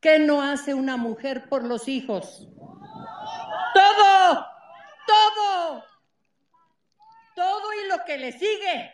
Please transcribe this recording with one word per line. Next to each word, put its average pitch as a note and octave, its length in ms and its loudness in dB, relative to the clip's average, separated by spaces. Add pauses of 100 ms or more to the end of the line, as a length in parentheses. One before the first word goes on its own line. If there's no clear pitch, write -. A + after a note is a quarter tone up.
¿Qué D#4 180 6
no D4 240 2
hace C#4 320 -4
una C4 220 -4
mujer A#3+ 520 -8
por C4 160 -4
los A#3 240 -6
hijos? B3+ 600 -8 (1300)
Todo, G4 720 6 (600)
todo, G#4 760 0 (1500)
todo G4 320 -4 (160)
y G4 40 -8
lo F4 160 -4
que D4+ 140 -8
le C4 140 -10
sigue. F4+ 600 -6